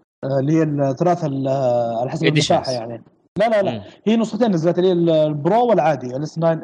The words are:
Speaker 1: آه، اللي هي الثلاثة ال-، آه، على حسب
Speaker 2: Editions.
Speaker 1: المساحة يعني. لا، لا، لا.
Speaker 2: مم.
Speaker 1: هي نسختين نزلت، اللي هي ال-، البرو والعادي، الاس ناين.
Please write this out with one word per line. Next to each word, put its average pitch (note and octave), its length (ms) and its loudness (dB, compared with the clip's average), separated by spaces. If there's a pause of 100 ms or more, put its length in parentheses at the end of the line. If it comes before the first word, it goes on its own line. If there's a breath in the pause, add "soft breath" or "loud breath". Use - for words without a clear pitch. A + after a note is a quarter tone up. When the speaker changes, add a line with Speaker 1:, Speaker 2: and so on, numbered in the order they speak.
(240)
Speaker 1:
آه، C3+ 160 -2
اللي C#3 120 0
هي D#3+ 100 4 (280)
الثلاثة E3+ 360 0
ال-، C3+ 220 -4
آه، A#2+ 520 0
على C3 100 -4
حسب D#3 160 -4
Speaker 2:
Editions. - 60 4
Speaker 1:
المساحة D3 400 0
يعني. A#2 320 -8 (340)
لا، G#3+ 100 2
لا، G#3+ 140 2
لا. F3+ 100 -2
Speaker 2:
مم. G#2+ 100 -8 (240 loud breath)
Speaker 1:
هي A3 100 2
نسختين A3+ 340 0
نزلت، E3+ 280 0
اللي F3+ 100 4
هي F#3+ 40 4
ال-، E3 340 2
البرو E3 440 0
والعادي، D3+ 360 0
الاس C#3 320 -8
ناين. E3 260 0